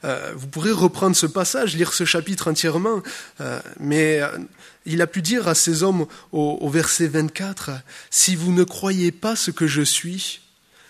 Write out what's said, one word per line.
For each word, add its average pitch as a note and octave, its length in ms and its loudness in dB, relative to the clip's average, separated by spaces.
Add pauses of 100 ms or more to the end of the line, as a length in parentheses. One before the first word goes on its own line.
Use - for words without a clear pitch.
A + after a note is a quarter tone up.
euh, - 320 -4
vous C3+ 100 -12
pourrez D#3+ 240 -2
reprendre F3+ 460 4
ce E3 100 2
passage, F#3+ 480 0
lire E3 200 0
ce F3 100 0
chapitre E3+ 440 -2
entièrement, E3+ 540 0 (380)
euh, B2+ 200 -6 (200)
mais, D3+ 400 4
euh, - 180 -4 (480)
il E3 160 0
a E3+ 60 2
pu F#3+ 120 -4
dire F#3+ 280 0
à D#3+ 80 4
ces E3 260 2
hommes F#3 240 2 (240)
au, D3 300 0
au D3 100 -2
verset D#3+ 380 2
vingt-quatre, « D#3+ 640 -2 (380)
Si - 260 4
vous F3 160 0
ne F3+ 100 6
croyez F3+ 480 0
pas G#3+ 240 -4
ce - 160 -2
que E3 160 -2
je D3 160 0
suis, - 600 -4 (480)